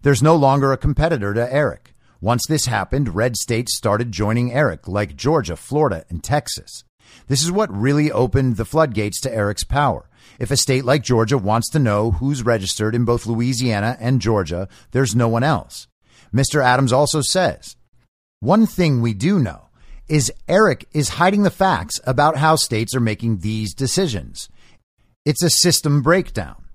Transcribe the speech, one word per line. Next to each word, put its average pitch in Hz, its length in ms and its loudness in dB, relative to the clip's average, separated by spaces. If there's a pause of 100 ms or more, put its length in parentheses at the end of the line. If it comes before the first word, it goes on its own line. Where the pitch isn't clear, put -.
There's 139 180 2
no 156 140 6
longer 139 360 4
a 131 60 0
competitor 147 560 0
to 117 180 -2
Eric. 135 440 -4 (260)
Once 120 260 0
this 156 200 0
happened, 110 480 -2
red 107 220 0
states - 380 -4
started 113 360 -2
joining 117 420 -2
Eric, 127 340 -2
like 92 300 -4
Georgia, 127 380 -2
Florida, 131 560 -2
and 87 120 -10
Texas. - 600 -6 (420)
This 139 160 0
is 170 100 -2
what 196 240 -2
really 143 360 2
opened 123 460 0
the 110 80 -4
floodgates 110 560 0
to 127 120 -4
Eric's 104 300 -2
power. 135 400 -2 (360)
If 120 120 -4
a 139 60 0
state 131 280 0
like 127 180 2
Georgia 117 340 2
wants 107 320 -2
to 156 100 0
know 110 320 2
who's 131 320 -2
registered 107 500 -2
in 120 120 0
both 120 200 0
Louisiana 117 760 -2
and 123 220 0
Georgia, 95 460 -2 (240)
there's 120 240 0
no 120 120 2
one 113 140 0
else." - 460 -4 (440)
Mister 139 300 0
Adams 127 320 4
also 147 280 2
says, - 540 -2 (680)
"One 202 260 4
thing 147 340 2
we 117 140 0
do 165 240 0
know 104 300 -4 (380)
is 151 240 0 (160)
Eric 185 440 2
is 147 260 -2
hiding 196 240 4
the 190 80 4
facts 135 560 -2
about 143 320 2
how 160 180 4
states 110 380 -2
are 131 60 0
making 113 380 0
these 107 360 -4
decisions. 123 720 -4 (800)
It's 151 160 0
a 175 80 2
system 147 540 2
breakdown. 123 720 -2